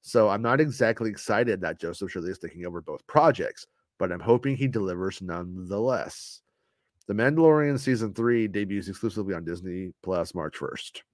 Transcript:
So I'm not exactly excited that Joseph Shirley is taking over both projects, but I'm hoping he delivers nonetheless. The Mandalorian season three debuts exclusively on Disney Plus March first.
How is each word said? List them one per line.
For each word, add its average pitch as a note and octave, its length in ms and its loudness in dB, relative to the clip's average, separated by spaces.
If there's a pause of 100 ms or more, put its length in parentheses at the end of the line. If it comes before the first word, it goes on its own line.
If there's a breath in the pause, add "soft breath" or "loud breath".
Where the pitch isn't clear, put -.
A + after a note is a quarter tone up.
So A2 260 4
I'm G2+ 140 0
not B2 180 4
exactly A#2 500 2
excited G#2 500 0
that E2 200 -4
Joseph E2+ 300 -6
Shirley F2+ 200 -6
is F#2 80 -10
taking F2 260 -12
over F2 160 -8
both D#2 260 -12
projects, C#3+ 600 2 (320)
but F#2 120 0
I'm E2+ 100 -6
hoping B2 360 2
he C#3 100 0
delivers F#2+ 560 -4
nonetheless. F#2 1160 -4 (680)
The G#2 80 -4
Mandalorian D3 640 4
season A2+ 360 0
three A#2 320 2
debuts G2+ 420 -4
exclusively G2 460 -4
on E2 100 -6
Disney F2+ 480 -8 (100)
Plus F2 320 -2
March D#2 220 -6
first. - 460 -10 (120)